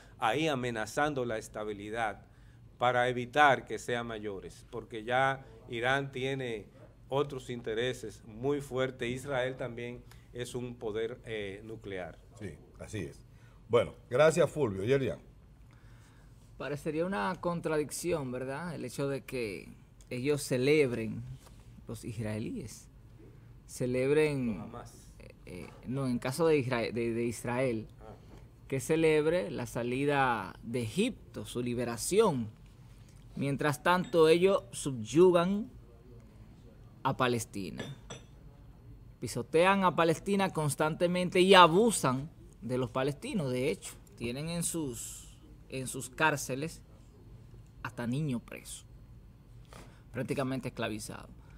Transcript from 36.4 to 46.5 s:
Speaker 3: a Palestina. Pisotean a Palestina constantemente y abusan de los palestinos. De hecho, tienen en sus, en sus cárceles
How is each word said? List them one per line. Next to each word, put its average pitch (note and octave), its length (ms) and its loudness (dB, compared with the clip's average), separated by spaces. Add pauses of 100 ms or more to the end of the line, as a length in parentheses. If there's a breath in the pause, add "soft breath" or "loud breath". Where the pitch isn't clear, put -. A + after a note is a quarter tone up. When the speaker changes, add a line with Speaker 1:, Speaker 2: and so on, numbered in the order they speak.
Speaker 3:
a C3+ 140 0
Palestina. A#2 640 -2 (1400)
Pisotean F3 640 4
a F3 120 4
Palestina F3+ 560 2
constantemente F3 920 2
y F#3+ 120 8
abusan E3+ 760 8 (320)
de A#2+ 160 -2
los B2+ 120 -2
palestinos. C#3+ 600 -2
De B2+ 200 0
hecho, - 220 -10 (240)
tienen C3 320 -6
en E3+ 140 -4
sus, - 720 -6 (320)
en C3 180 -8
sus - 220 -10
cárceles D3+ 720 0 (1040)